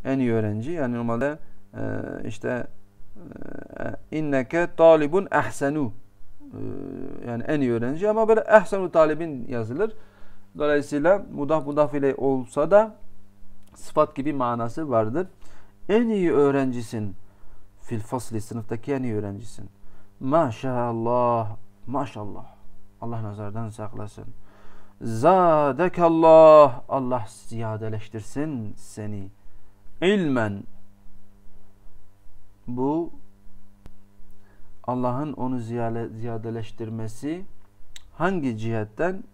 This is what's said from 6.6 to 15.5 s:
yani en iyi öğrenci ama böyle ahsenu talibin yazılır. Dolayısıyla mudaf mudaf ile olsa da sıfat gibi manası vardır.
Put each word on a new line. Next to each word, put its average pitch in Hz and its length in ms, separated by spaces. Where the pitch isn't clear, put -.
yani 117 140
en 151 180
iyi 123 120
öğrenci 139 380
ama 220 180
böyle 220 160
ahsenu 196 480
talibin 156 560
yazılır. 123 480
Dolayısıyla 147 760
mudaf 143 320
mudaf 147 280
ile 139 200
olsa 135 560
da 214 260
sıfat - 400
gibi 143 180
manası 127 580
vardır. 120 360